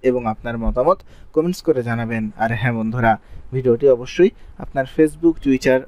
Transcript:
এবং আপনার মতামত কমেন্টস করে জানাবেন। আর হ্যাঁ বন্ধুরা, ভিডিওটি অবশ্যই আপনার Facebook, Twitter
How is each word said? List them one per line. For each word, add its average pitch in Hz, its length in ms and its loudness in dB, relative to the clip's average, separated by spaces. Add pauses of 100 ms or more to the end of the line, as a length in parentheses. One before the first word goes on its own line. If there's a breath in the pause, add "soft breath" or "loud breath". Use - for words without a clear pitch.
এবং 123 220 0
আপনার 117 320 -6
মতামত 123 400 0 (360 soft breath)
কমেন্টস 170 280 -2
করে 135 220 0
জানাবেন। 113 540 -4
আর 113 160 0
হ্যাঁ 120 200 -2
বন্ধুরা, 110 460 0 (320 soft breath)
ভিডিওটি 127 360 2
অবশ্যই 131 420 2 (280 soft breath)
আপনার - 280 -4 (120)
Facebook, 160 380 2 (100)
Twitter 131 420 2